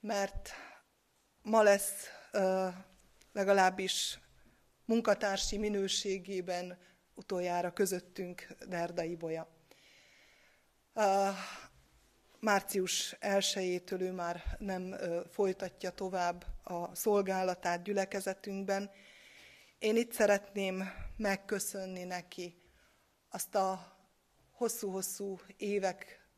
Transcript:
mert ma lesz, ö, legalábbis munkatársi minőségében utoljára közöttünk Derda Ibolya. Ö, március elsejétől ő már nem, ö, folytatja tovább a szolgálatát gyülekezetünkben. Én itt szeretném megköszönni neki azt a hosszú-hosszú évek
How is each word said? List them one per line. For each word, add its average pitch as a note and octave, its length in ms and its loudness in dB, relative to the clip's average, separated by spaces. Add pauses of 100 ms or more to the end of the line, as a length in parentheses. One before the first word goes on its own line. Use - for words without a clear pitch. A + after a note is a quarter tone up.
mert G3+ 500 -2 (920)
ma G#3+ 200 6
lesz, G3+ 440 4 (240)
ö, F#3+ 380 2 (640)
legalábbis F#3+ 880 4 (680)
munkatársi G#3 720 2
minőségében F#3 1200 -2 (360)
utoljára F3 580 -2
közöttünk F#3+ 760 -2 (220)
Derda E3+ 340 -2
Ibolya. E3 460 -4 (1500)
Ö, G3 340 4 (1120)
március G3 800 0
elsejétől F#3 800 0
ő F#3 120 -2
már F3 460 -4
nem, F#3 340 -4
ö, E3+ 280 -4 (100)
folytatja F#3 600 -2
tovább F3+ 540 -2 (180)
a F3 320 -6
szolgálatát F#3 880 2
gyülekezetünkben. G3 1080 -2 (880)
Én G#3+ 180 2
itt A#3 160 2
szeretném G3 720 2 (320)
megköszönni F#3+ 880 -4
neki F3 520 -10 (720)
azt - 260 -10
a F#3+ 420 0 (540)
hosszú-hosszú G3 880 -4 (180)
évek G3 800 -2